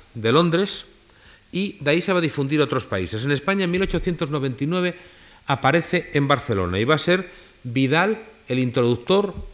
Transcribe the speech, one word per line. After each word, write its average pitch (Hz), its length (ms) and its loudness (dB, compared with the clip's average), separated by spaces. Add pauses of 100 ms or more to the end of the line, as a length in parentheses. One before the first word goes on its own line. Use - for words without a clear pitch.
(140)
de 113 160 0
Londres, 170 540 2 (680)
y 190 300 -4
de 143 100 0
ahí 165 100 4
se 190 120 0
va 180 80 4
a - 20 0
difundir 147 380 0
a 147 40 4
otros 127 220 -4
países. 104 380 -4
En 143 80 0
España, 190 320 0
en 175 60 -2
mil 185 120 0
ochocientos 170 480 -2
noventa 139 320 -4
y 143 60 -2
nueve, 180 260 -2 (520)
aparece 160 680 2
en 143 140 2
Barcelona 98 500 0
y 110 60 2
va 143 100 2
a 147 40 0
ser 185 300 0 (360)
Vidal 135 540 0 (300)
el 127 100 0
introductor 127 760 2 (200)